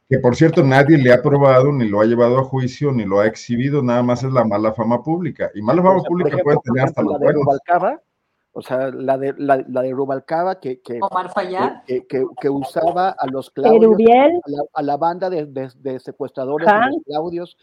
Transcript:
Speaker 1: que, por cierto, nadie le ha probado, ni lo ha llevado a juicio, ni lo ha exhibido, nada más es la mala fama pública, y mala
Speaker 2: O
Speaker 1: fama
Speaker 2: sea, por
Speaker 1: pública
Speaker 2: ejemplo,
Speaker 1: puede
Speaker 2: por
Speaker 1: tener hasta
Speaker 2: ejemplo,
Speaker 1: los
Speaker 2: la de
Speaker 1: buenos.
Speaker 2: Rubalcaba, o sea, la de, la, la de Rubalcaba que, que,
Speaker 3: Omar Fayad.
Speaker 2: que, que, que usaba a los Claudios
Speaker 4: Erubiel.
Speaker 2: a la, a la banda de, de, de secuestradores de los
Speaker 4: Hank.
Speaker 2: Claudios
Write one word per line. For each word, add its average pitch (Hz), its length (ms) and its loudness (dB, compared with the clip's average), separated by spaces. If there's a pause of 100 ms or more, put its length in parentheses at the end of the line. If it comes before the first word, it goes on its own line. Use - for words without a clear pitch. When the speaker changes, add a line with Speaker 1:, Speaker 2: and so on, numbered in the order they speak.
Speaker 1:
que, 131 120 0
por 123 180 0
cierto, 160 260 4
nadie 139 360 4
le 123 120 4
ha 120 120 6
probado, 143 500 4
ni 120 160 -2
lo 101 140 2
ha - 20 6
llevado 117 340 2
a 135 60 0
juicio, 131 480 -4
ni 110 140 -2
lo 98 140 2
ha 107 60 4
exhibido, 127 560 -2
nada 123 200 0
más 123 200 -2
es 131 80 -4
la 127 140 2
mala 107 300 -2
fama 120 280 -2
pública, 156 520 -6
y 101 80 -10
mala 139 180 0
Speaker 2:
O 175 40 0
Speaker 1:
fama 185 160 4
Speaker 2:
sea, - 20 -6
por 170 60 -10
Speaker 1:
pública 170 200 -2
Speaker 2:
ejemplo, 156 160 -2
Speaker 1:
puede 147 120 2
Speaker 2:
por - 80 -4
Speaker 1:
tener 127 200 0
hasta 160 160 -4
Speaker 2:
ejemplo, 151 120 -2
Speaker 1:
los - 0 -
Speaker 2:
la 143 60 -4
de 143 140 2
Speaker 1:
buenos. 151 120 0
Speaker 2:
Rubalcaba, 175 580 -2 (500)
o - 80 -14
sea, 131 300 -4
la 131 260 -2
de, 135 220 -4
la, 139 280 0
la 127 140 -4
de 131 120 -4
Rubalcaba 151 680 -4
que, 127 220 -10
que, 120 180 -10
Speaker 3:
Omar 185 320 -6
Fayad. 196 540 -6
Speaker 2:
que, 127 200 -6
que, 131 200 -4 (160)
que 143 80 0
usaba 165 580 -2
a - 180 -6
los 131 240 -8
Claudios 226 340 4
Speaker 4:
Erubiel. 233 600 6
Speaker 2:
a - 60 -10
la, 143 120 -6 (120)
a 156 80 -4
la 143 160 -2
banda 175 320 -2
de, 156 160 -6
de, 135 320 -10
de 131 200 -8
secuestradores 139 680 -6
de 202 80 4
los 220 80 2
Speaker 4:
Hank. 269 240 -2
Speaker 2:
Claudios 170 560 -8